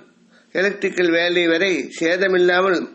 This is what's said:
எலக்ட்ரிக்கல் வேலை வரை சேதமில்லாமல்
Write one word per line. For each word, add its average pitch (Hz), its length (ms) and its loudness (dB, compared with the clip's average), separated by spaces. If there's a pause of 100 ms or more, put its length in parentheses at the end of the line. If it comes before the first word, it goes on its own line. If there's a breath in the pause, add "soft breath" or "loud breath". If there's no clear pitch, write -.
(520 soft breath)
எலக்ட்ரிக்கல் 190 580 -2
வேலை 175 360 2
வரை 165 540 0
சேதமில்லாமல் 180 960 0